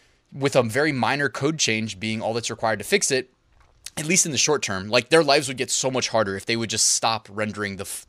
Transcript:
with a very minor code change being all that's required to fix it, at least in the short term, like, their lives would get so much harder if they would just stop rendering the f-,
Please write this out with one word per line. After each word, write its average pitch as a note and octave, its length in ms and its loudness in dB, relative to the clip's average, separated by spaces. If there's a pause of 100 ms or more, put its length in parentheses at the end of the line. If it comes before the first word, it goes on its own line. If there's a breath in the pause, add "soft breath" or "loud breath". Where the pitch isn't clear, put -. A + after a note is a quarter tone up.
(340 loud breath)
with C3+ 220 0
a C3+ 80 8
very C3 280 0
minor C3+ 380 0
code D3+ 280 -2
change A2 420 0
being A2 220 -4
all G#2 120 -2
that's A#2 160 -4
required A2 300 -2
to G2+ 60 -10
fix - 260 0
it, C3 200 -2 (640)
at D#3 100 -6
least F3 200 2
in E3+ 60 -6
the B2+ 60 -4
short C#3+ 240 2
term, G2 280 -6
like, A#2 200 2
their D#3+ 140 6
lives C#3+ 240 2
would C3 100 -8
get B2+ 140 -4
so - 180 0
much C3 200 0
harder G2+ 260 0
if F#2+ 100 -8
they A#2 100 0
would A2+ 140 -2
just - 220 2
stop A2+ 400 0
rendering G2+ 460 -4
the F#2+ 60 -6
f-, - 260 -12